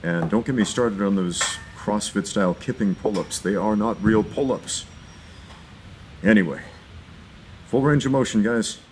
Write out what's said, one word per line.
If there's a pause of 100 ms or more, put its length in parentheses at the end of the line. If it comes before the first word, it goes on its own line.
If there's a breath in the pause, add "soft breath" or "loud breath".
And
don't
get
me
started
on
those (380)
CrossFit
style
kipping
pull-ups.
They
are
not
real
pull-ups. (1400)
Anyway, (1080)
full
range
of
motion,
guys. (120)